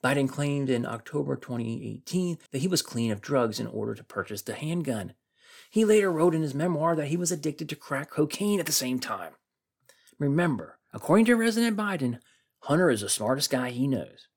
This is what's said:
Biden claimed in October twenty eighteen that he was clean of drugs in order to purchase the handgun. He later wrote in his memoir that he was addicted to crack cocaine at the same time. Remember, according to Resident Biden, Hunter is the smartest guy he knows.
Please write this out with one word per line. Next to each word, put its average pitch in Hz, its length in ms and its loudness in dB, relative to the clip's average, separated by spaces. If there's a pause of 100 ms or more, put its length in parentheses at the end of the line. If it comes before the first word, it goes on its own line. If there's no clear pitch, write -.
Biden 135 260 2
claimed 143 400 -2
in 120 160 0
October 139 500 -6
twenty 117 560 -6
eighteen 170 460 -4 (140)
that 135 80 -4
he 156 80 0
was 185 160 0
clean 117 280 -2
of 104 100 -4
drugs 120 380 0
in 113 60 -4
order 110 300 -6
to - 80 -20
purchase 101 400 -10
the 113 100 -8
handgun. 131 600 -6 (580)
He 220 120 4
later 208 280 6
wrote 165 240 4
in 160 80 2
his 139 100 -2
memoir 160 420 2
that 147 120 -2
he 165 100 0
was 175 140 -2
addicted 151 380 -4
to 156 60 -6
crack 143 360 -6
cocaine 180 480 0
at 165 80 -2
the 156 40 -2
same 127 280 0
time. 92 340 -8 (840)
Remember, 143 580 0 (160)
according 196 320 6
to 240 100 6
Resident 226 400 2
Biden, 175 440 -2 (400)
Hunter 160 320 4
is 107 100 2
the 101 80 -6
smartest 131 400 0
guy 127 220 0
he 123 160 -2
knows. 113 500 -4